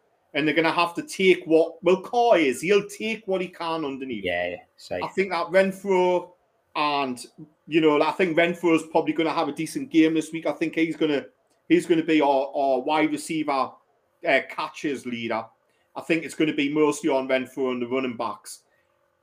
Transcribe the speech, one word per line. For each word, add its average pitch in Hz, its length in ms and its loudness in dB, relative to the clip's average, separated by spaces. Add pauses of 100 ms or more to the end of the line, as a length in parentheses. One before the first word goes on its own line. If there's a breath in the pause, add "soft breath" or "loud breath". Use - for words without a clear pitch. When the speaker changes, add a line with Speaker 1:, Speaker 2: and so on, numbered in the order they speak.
(340)
Speaker 1:
and 151 140 0
they're 147 80 0
gonna 160 160 2
have 165 240 0
to 165 80 -6
take 180 420 2
what, 160 380 2
well, 185 180 2
Carr 240 360 4
is. 131 240 0
He'll 196 260 2
take 214 400 -8
what 190 140 -2
he 185 60 -6
can 165 380 -6
underneath. 131 380 -8
Speaker 2:
Yeah, 87 240 -2
yeah, 87 100 -8 (200)
safe. - 260 -8
Speaker 1:
I 160 40 -6
think 190 240 -4
that 170 160 -4
Renfro 185 840 0 (440)
and, 143 500 -2 (420)
you 160 140 2
know, 151 200 6
I 156 100 2
think 165 260 0
Renfro's 170 500 2
probably 156 260 0
gonna 160 200 -2
have 139 160 -2
a 143 40 -8
decent 147 360 -8
game 160 240 4
this 156 180 -2
week. 165 140 -8
I 156 60 -2
think 160 240 -4
he's 165 200 -2
gonna, 143 300 0 (420)
he's 165 180 4
gonna 165 180 2
be 160 180 2
our, 143 340 2
our 135 240 2
wide 151 320 0
receiver, 143 600 -4 (560)
uh, 139 120 4 (100)
catches 147 560 -6
leader. 113 400 -6 (500)
I 123 60 -12
think 165 220 0
it's 135 120 -12
gonna 156 180 0
be 143 180 -2
mostly 147 380 2
on 135 180 0
Renfro 131 440 -2
and 123 100 -4
the 120 60 -6
running 127 280 -4
backs. 110 460 -10 (600)